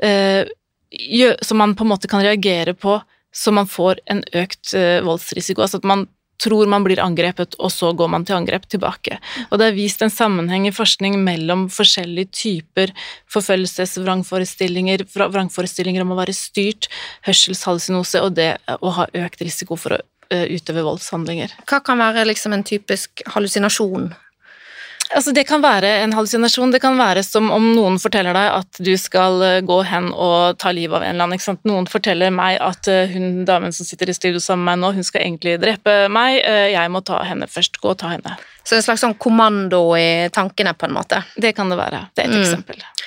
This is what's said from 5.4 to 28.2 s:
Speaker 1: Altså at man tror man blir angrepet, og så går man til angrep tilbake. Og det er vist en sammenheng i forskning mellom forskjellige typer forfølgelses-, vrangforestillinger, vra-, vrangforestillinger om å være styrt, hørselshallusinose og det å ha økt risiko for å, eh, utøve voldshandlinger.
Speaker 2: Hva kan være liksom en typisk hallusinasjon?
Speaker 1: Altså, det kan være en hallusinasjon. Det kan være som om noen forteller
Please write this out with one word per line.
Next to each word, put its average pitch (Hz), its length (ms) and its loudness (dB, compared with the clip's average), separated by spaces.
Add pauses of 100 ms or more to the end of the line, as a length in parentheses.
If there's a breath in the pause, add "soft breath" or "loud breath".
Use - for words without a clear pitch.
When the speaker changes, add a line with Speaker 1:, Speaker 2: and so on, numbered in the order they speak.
Speaker 1:
Altså 196 140 0
at - 80 -6
man 196 240 2 (320)
tror 214 260 4
man 202 160 4
blir 190 160 2
angrepet, 175 600 -2
og 185 100 -2
så 170 240 0
går 165 140 0
man 170 160 -2
til 202 100 -2
angrep 185 320 -2
tilbake. - 520 -6 (340 loud breath)
Og 202 60 0
det 220 80 6
er 214 100 0
vist 202 240 -2
en 220 80 2
sammenheng 190 580 0
i 202 60 0
forskning 196 500 0
mellom 180 460 0
forskjellige 190 640 0
typer 190 600 -2 (360 loud breath)
forfølgelses-, 185 720 -2
vrangforestillinger, 185 1000 -2
vra-, 196 260 -2
vrangforestillinger 185 720 -4
om 185 140 -2
å - 20 -4
være 185 160 -2
styrt, - 560 -4 (380 loud breath)
hørselshallusinose 185 960 0
og 185 100 0
det 165 200 2 (260)
å 185 100 -2
ha 175 240 0
økt 175 300 -6
risiko 170 320 -8
for - 220 -4
å, - 20 -6 (300)
eh, 175 160 0 (100)
utøve 165 300 -4
voldshandlinger. 165 640 -6 (140)
Speaker 2:
Hva 277 180 0
kan 247 140 0
være 226 280 2
liksom 214 280 -2
en 202 100 0
typisk - 640 -6
hallusinasjon? 202 840 -2 (1000 loud breath)
Speaker 1:
Altså, 285 240 0
det 277 140 4
kan 302 120 2
være 208 280 4 (160)
en 220 100 0
hallusinasjon. 233 560 2
Det 247 100 4
kan 262 160 2
være 196 300 2
som 220 240 2
om 214 140 2 (100)
noen 190 240 4
forteller 190 340 0